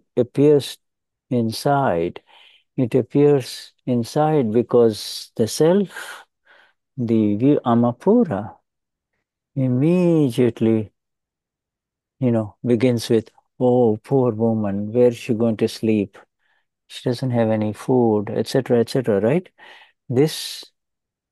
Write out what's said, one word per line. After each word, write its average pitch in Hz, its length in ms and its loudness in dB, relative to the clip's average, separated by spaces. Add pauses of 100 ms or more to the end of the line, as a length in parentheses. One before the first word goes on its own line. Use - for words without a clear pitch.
(160)
appears 139 640 0 (520)
inside. 113 920 -2 (540)
It 127 180 -2
appears 139 760 0 (140)
inside 131 680 0
because 117 840 0
the 110 120 0
self, - 760 -2 (720)
the 110 400 0
vi-, 135 300 2
Amapura, 120 880 0 (1000)
immediately, 127 1400 0 (1300)
you 127 100 0
know, 110 340 -2
begins 120 460 0
with, 110 200 0 (300)
"Oh, 123 420 2
poor 127 300 0
woman, 107 600 -2
where 123 160 4
is 117 80 0
she 120 180 -4
going 113 240 0
to 113 100 0
sleep? 107 500 -2 (720)
She - 200 -10
doesn't 127 240 -4
have 117 180 0
any 107 220 -2
food," 110 580 0
et 110 180 -4
cetera, 127 320 0
et 117 100 -2
cetera, 117 300 -2
right? 139 280 0 (600)
This - 560 -2 (680)